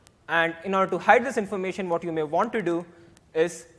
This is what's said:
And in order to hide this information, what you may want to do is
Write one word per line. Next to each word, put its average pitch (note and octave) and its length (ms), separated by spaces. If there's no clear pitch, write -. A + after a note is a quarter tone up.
And E3 260
in G3 100
order F#3+ 160
to F#3 80
hide A3+ 260
this B3+ 140
information, F#3+ 500
what E3+ 160
you E3+ 80
may D#3+ 120
want F3 280
to A3+ 100
do E3+ 220
is E3+ 320